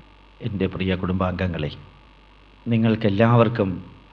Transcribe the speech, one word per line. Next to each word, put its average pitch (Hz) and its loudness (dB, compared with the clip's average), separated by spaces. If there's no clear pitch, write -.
എൻ്റെ 98 -2
പ്രിയ 92 -4
കുടുംബാംഗങ്ങളെ, 90 -4
നിങ്ങൾക്കെല്ലാവർക്കും 110 2